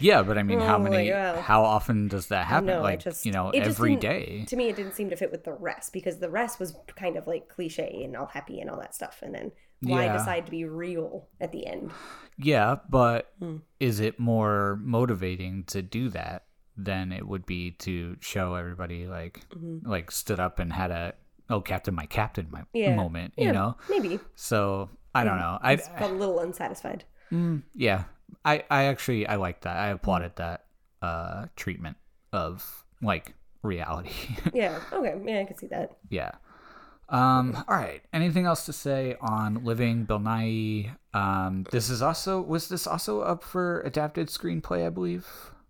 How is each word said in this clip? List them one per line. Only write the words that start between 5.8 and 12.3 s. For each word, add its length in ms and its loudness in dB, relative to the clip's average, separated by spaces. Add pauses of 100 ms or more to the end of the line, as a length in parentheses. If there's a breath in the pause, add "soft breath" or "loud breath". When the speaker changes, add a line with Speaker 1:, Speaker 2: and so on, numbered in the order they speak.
Speaker 2:
because 260 -4
the 120 -4
rest 280 -2
was 160 -6 (220)
kind 200 -4
of, 120 -6
like, 200 -4
cliche 540 -6
and 140 -8
all 100 -6
happy 340 -10
and 80 -8
all 120 -8
that 160 -12
stuff, 260 -10
and 100 -10
then 200 -8 (300 soft breath)
why 240 2
Speaker 1:
Yeah. 80 2
Speaker 2:
decide 320 0
to 40 -16
be 140 -6
real 640 -6 (120)
at 120 -6
the 160 -8
end? 240 -8 (440 loud breath)